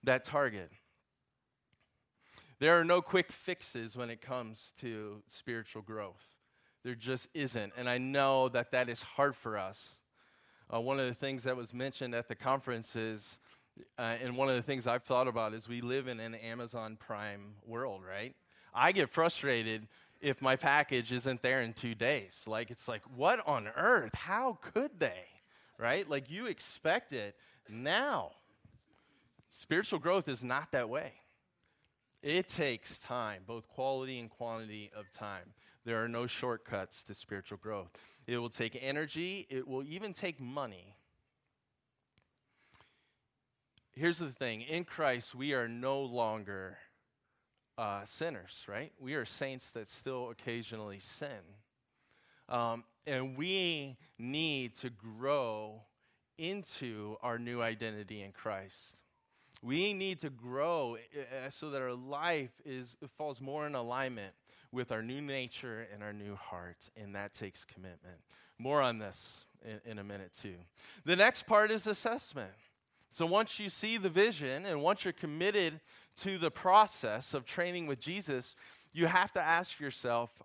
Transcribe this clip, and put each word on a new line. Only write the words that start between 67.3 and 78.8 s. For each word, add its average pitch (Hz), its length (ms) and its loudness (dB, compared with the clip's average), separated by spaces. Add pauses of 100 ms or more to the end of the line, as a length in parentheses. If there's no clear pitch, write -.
takes - 320 -12
commitment. 82 540 -18 (400)
More 139 240 4
on 117 160 4
this - 480 -12 (180)
in, 110 280 -12
in 104 80 -8
a 101 40 -10
minute, 98 340 -12
too. 95 180 -10 (500)
The 170 100 6
next 220 300 8
part 214 240 8
is 220 160 0
assessment. 190 640 -2 (580)
So - 140 -2
once 202 340 4
you 208 120 -4
see 220 260 0
the 190 140 2
vision 165 560 4
and 156 160 0
once 185 200 4
you're 175 100 0
committed 165 680 2 (360)
to 190 200 -2
the 165 140 2
process 185 800 6
of 131 140 -2
training 175 400 -2
with 135 140 -4
Jesus, 151 560 -4 (360)